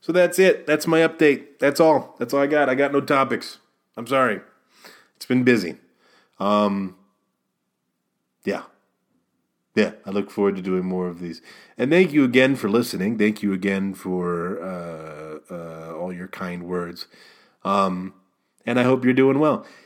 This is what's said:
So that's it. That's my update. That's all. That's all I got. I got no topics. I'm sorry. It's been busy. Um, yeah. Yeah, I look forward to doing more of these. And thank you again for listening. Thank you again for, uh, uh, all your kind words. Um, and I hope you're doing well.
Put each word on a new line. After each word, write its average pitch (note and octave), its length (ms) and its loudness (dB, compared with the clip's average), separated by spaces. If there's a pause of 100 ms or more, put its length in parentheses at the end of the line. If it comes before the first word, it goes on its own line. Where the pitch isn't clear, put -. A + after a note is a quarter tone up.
So - 120 -6
that's F3 260 2
it. F#3 280 4
That's D3+ 200 0
my E3 140 4
update. D#3+ 580 2
That's C#3+ 200 0
all. D#3+ 400 4
That's A#2+ 160 -6
all C#3 60 2
I C#3 60 2
got. D3 220 2
I B2+ 60 0
got C#3 180 0
no C#3+ 80 2
topics. C3 580 -2 (380)
I'm A#2+ 100 -12
sorry. B2 340 0 (760)
It's - 100 -18
been B2+ 180 2
busy. G#2 320 2 (640)
Um, G2+ 580 0 (1500)
yeah. - 180 -4 (1120)
Yeah, G2+ 160 0 (120)
I G2 60 -12
look G2+ 200 -4
forward G2 260 0
to F#2 60 -10
doing F#2 220 -2
more F#2 220 -4
of E2+ 140 -10
these. E2+ 220 -12 (360)
And B2 120 0
thank E3+ 220 4
you D3 120 4
again B2+ 320 4
for A2+ 120 -4
listening. G#2 500 -2
Thank G#2+ 240 0
you G2+ 100 0
again G2 420 -2
for, F2 680 -6
uh, D#2+ 920 -14
uh, E2 420 -14
all F2+ 160 -8
your F2+ 160 -12
kind F2 360 -10
words. F2 420 -8 (560)
Um, F#2 520 -2 (520)
and A#2+ 120 0
I B2 60 2
hope B2+ 200 2
you're B2+ 100 4
doing C3+ 240 4
well. D3 280 0 (200)